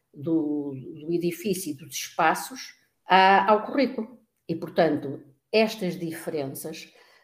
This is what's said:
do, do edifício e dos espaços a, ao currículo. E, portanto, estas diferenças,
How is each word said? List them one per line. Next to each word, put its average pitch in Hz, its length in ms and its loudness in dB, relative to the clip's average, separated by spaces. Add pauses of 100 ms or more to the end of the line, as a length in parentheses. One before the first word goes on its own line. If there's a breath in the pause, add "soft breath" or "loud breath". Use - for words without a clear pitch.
(140)
do, 147 600 -2 (260)
do 156 100 -8
edifício 175 600 -2
e - 20 -10
dos 131 220 -14
espaços - 800 -2 (320)
a, 190 440 6
ao 214 140 4
currículo. 226 500 -2 (340)
E, 165 60 -4
portanto, 151 680 0 (300)
estas 214 480 0
diferenças, 160 880 -8 (360 soft breath)